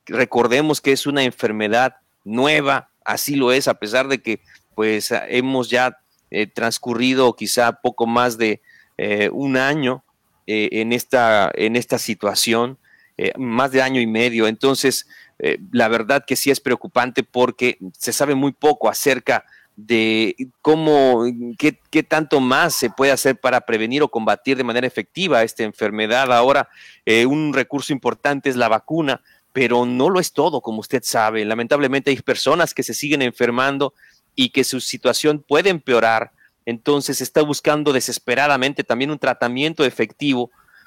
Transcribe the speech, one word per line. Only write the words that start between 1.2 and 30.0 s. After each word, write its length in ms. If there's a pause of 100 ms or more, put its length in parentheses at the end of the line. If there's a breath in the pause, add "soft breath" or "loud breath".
enfermedad 720 (260)
nueva, 680 (140)
así 320
lo 160
es, 160
a 60
pesar 340
de 120
que, 200 (340 soft breath)
pues, 360 (180)
hemos 420
ya, 280 (320)
eh, 160
transcurrido 880
quizá 460
poco 260
más 300
de, 240 (380 soft breath)
eh, 340
un 240
año, 480 (420)
eh, 260
en 200
esta, 640
en 220
esta 220
situación, 800 (380 soft breath)
eh, 220
más 320
de 100
año 200
y 60
medio. 420
Entonces, 580 (320 soft breath)
eh, 200 (140)
la 160
verdad 380
que 100
sí 140
es 100
preocupante 600
porque 560 (180)
se 160
sabe 220
muy 180
poco 360
acerca 560 (320 soft breath)
de 600 (260)
cómo, 640 (340)
qué, 220 (100)
qué 120
tanto 380
más 340
se 160
puede 200
hacer 300
para 220
prevenir 400
o 60
combatir 480
de 80
manera 220
efectiva 560
esta 220
enfermedad. 680
Ahora, 360 (360 loud breath)
eh, 220
un 260
recurso 400
importante 580
es 60
la 120
vacuna, 520 (320 soft breath)
pero 340
no 240